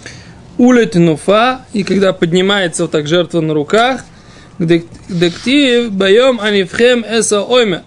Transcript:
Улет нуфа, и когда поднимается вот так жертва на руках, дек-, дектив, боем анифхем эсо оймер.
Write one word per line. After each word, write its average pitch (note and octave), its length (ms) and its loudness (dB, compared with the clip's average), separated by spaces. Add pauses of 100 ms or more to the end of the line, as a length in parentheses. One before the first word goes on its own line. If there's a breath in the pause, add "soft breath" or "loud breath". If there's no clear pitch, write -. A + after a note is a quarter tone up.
(560 loud breath)
Улет A#3+ 380 2
нуфа, F#3+ 680 2 (100)
и G3+ 100 -4
когда F#3+ 300 0
поднимается F#3 680 0
вот E3 100 -4
так D3+ 160 -2
жертва E3+ 320 0
на D#3 140 -2
руках, A3+ 500 0 (560 loud breath)
дек-, E3+ 260 0 (220)
дектив, A#3+ 840 0
боем G#3 500 2
анифхем G#3+ 640 0
эсо G#3+ 380 -2
оймер. A3 440 0